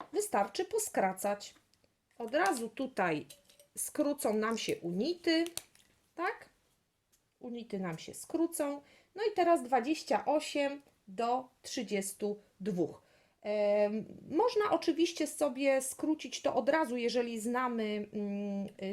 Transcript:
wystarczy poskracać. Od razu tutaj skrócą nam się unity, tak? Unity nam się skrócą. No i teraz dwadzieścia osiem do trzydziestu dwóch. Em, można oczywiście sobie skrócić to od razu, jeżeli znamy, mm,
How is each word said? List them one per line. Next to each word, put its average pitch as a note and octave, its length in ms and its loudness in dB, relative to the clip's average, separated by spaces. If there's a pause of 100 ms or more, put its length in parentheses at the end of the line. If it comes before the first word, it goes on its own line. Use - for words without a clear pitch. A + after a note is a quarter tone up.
(140)
wystarczy F4 520 0
poskracać. G3+ 920 -2 (640)
Od A3+ 160 -8
razu D4 360 2
tutaj F#3 560 -2 (520)
skrócą C#4+ 560 0
nam A3 240 0
się - 200 -2
unity, D#4+ 680 0 (720)
tak? F#4 340 -6 (920)
Unity A#3+ 400 -8
nam E3+ 180 -4
się - 160 -14
skrócą. D4+ 680 -2 (340)
No G4 160 -4
i G#4+ 40 -8
teraz E4+ 280 4
dwadzieścia B3 600 0
osiem C#4+ 560 0 (260)
do A#3+ 400 -2 (140)
trzydziestu G#3 760 -4 (200)
dwóch. F3 420 -2 (400)
Em, G#3 640 2 (260)
można G#4 400 4
oczywiście E4 560 2
sobie C4+ 540 2
skrócić D4+ 600 -4
to - 140 0
od A3 140 2
razu, C#4 280 2
jeżeli A#3 420 0
znamy, A3+ 760 0
mm, G3+ 540 -4 (260)